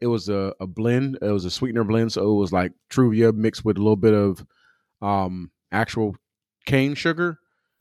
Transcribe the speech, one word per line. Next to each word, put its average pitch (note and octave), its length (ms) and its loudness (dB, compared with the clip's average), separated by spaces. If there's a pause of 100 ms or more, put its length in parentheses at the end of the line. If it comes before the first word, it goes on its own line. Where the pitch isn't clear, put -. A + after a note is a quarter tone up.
it A#2+ 60 -2
was G#2 220 -2
a, G2 300 -2
a F#2+ 80 -8
blend. B2 540 -2
It G#2 100 -2
was F#2+ 140 0
a F2 60 -6
sweetener A#2 320 -2
blend. A2+ 300 0
So G2+ 180 0
it G#2 80 4
was, F2+ 140 0
like, F2+ 180 0 (180)
Truvia A2+ 460 4
mixed A2 300 -2
with G2+ 120 2
a G2 40 -2
little G#2+ 160 4
bit G#2+ 160 4
of, G2+ 320 0 (560)
um, F#2 500 -4 (200)
actual G#2+ 440 -2 (500)
cane C3+ 300 0
sugar. E3 440 -4 (420)